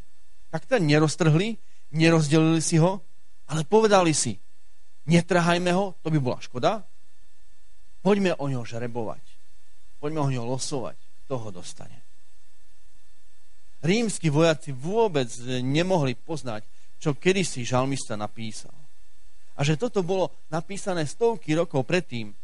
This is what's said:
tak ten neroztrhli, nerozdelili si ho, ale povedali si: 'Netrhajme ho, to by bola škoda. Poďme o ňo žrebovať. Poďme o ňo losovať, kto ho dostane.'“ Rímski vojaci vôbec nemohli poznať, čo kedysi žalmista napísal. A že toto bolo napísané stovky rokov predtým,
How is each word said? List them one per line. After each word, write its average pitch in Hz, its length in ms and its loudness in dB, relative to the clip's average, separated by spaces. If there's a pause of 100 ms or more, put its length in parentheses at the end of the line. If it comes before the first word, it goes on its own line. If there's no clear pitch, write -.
(480)
tak - 240 -4
ten 202 160 4
neroztrhli, 156 720 4 (320)
nerozdelili 160 720 6
si 165 160 4
ho, 190 240 4 (480)
ale 156 160 0
povedali 202 480 6
si: 110 240 -2 (720)
'Netrhajme 175 640 4
ho, 190 240 -2
to - 80 -6
by 156 160 2
bola 123 160 0
škoda. 165 400 0 (1200)
Poďme 196 400 4
o 143 80 -2
ňo 127 160 -2
žrebovať. 113 600 -4 (760)
Poďme 156 240 -2
o 135 80 2
ňo 120 160 -2
losovať, 123 480 -2 (320)
kto 139 60 -4 (100)
ho 107 80 -6
dostane.'“ 90 480 -6 (1800)
Rímski 180 480 2
vojaci 156 400 4
vôbec 156 560 0 (320)
nemohli 143 560 2
poznať, 127 480 -4 (400)
čo 147 160 0
kedysi 175 480 2
žalmista 127 480 0
napísal. 107 600 -4 (800)
A 139 120 0
že 156 100 2
toto 220 240 0
bolo 175 320 0 (160)
napísané 170 560 -2
stovky 214 480 0
rokov 156 320 2
predtým, 117 480 0 (100)